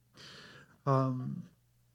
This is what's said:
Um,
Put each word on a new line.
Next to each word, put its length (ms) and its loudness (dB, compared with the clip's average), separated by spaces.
Um, 580 2